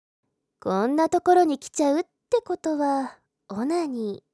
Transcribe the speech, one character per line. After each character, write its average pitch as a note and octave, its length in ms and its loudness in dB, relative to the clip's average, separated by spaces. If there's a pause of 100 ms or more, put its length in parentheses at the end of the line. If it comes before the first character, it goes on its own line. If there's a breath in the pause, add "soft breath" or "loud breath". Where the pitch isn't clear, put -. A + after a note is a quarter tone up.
(600)
こ G3 260 -2
ん C#4 100 0
な D#4+ 120 2
と F4 140 0
こ F4+ 140 6
ろ F4+ 80 6
に D4 140 -2
来 - 120 -16
ち - 120 -2
ゃ C#4 120 2
う D#4+ 60 0
っ F4+ 60 -6 (220)
て A#4 160 0
こ F4+ 140 -6
と D#4 180 -4
は、 C#4 400 -2 (320)
オ G#3 160 -6
ナ E4 220 -2
ニ A3+ 360 -6 (120)